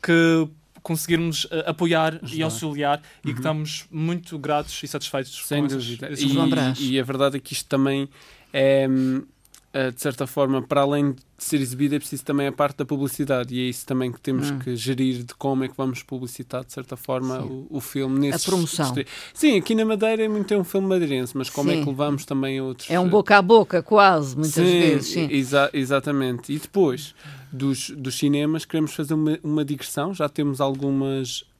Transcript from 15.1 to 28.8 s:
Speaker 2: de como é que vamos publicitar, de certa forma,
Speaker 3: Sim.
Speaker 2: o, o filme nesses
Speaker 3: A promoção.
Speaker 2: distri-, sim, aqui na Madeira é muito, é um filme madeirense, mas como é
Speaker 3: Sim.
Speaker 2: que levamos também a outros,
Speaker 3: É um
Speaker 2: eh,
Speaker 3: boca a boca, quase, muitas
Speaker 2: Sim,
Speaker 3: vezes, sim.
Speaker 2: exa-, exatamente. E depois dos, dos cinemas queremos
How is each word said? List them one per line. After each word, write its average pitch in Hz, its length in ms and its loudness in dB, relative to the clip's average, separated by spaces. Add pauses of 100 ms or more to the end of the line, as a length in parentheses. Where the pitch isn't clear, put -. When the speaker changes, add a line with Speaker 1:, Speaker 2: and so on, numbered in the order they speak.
Speaker 2:
de 120 120 -14
como 135 300 -2
é 131 40 -6
que 131 80 -12
vamos 131 260 -4
publicitar, 127 640 -10
de - 80 -20
certa 131 240 -12
forma, 131 460 -4
Speaker 3:
Sim. 131 280 -10
Speaker 2:
o, - 60 -8
o 135 40 -4
filme 135 380 -2
nesses 143 280 0
Speaker 3:
A 185 40 -2
promoção. 170 360 0
Speaker 2:
distri-, 127 200 -4 (280)
sim, 277 240 4
aqui 220 160 0
na 220 100 2
Madeira 220 400 2
é 220 40 0
muito, 208 260 0
é - 20 4
um 190 80 2
filme 196 240 0
madeirense, 139 480 0
mas 131 140 -4
como 143 200 0
é 170 40 4
Speaker 3:
Sim. 156 80 0
Speaker 2:
que 143 80 0
levamos 143 340 -2
também 135 340 -2
a 135 60 -4
outros, 131 260 -8
Speaker 3:
É 170 80 2
um 180 80 4
Speaker 2:
eh, 175 40 4
Speaker 3:
boca 208 260 6
a 202 60 8
boca, 185 400 6
quase, 175 520 6
muitas 151 200 -2
Speaker 2:
Sim, 175 260 4
Speaker 3:
vezes, 147 320 2
sim. 165 180 -2
Speaker 2:
exa-, 139 440 2
exatamente. 135 800 -2
E 151 40 -6
depois 151 560 0 (380)
dos, 131 380 -2
dos 131 260 -8
cinemas 147 480 0
queremos 160 300 -2